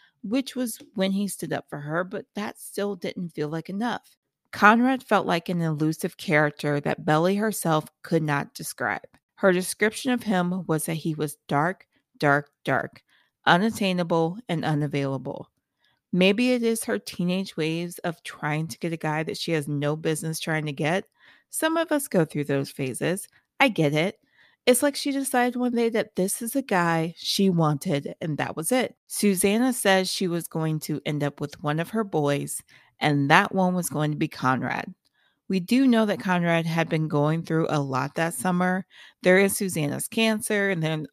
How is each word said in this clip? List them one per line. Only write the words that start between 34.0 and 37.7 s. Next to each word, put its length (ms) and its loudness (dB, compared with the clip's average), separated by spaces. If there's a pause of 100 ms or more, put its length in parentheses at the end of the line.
to 60 -4
be 100 0
Conrad. 680 -2 (540)
We 120 0
do 280 4
know 180 6
that 140 -2
Conrad 480 2
had 220 0
been 180 0
going 340 2
through 280 0
a 120 0